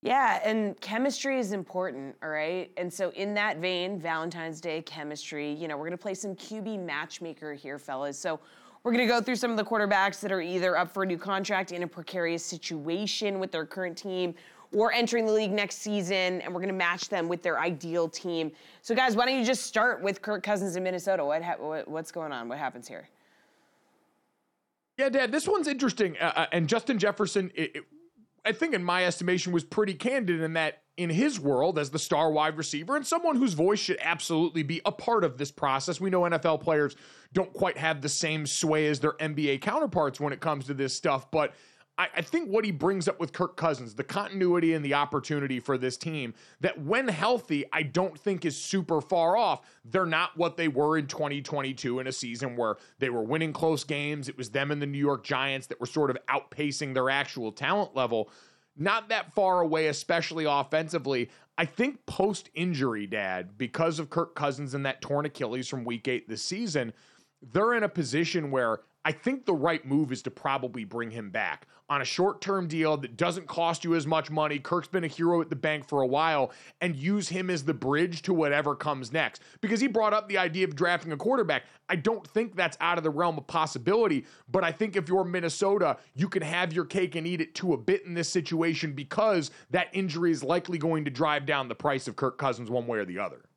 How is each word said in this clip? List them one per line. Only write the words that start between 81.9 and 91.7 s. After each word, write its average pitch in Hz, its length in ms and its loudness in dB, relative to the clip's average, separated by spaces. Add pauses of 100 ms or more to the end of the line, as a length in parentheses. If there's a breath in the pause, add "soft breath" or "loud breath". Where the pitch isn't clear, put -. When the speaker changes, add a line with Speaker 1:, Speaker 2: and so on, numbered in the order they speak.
Speaker 2:
don't 196 320 0
think 214 300 -2
that's 175 240 0
out 170 180 2
of 160 60 -4
the 160 60 2
realm 160 280 0
of 139 80 -10
possibility, 160 800 2 (220 loud breath)
but 185 160 2
I 165 80 0
think 202 240 -2
if 165 120 -2
you're 190 140 2
Minnesota, 180 720 2 (180 loud breath)
you 160 140 0
can 185 140 0
have 170 300 0
your 165 140 0
cake 175 280 0
and 165 120 -4
eat 175 140 -2
it - 140 -4
too 180 180 0
a 131 60 2
bit 185 260 0
in 175 100 -8
this 170 140 -2
situation 165 640 0
because 160 600 0 (180 loud breath)
that 180 220 2
injury 175 400 2
is 135 100 0
likely 170 360 0
going 156 260 0
to 147 60 -2
drive 147 360 0
down 139 220 0
the 113 80 -4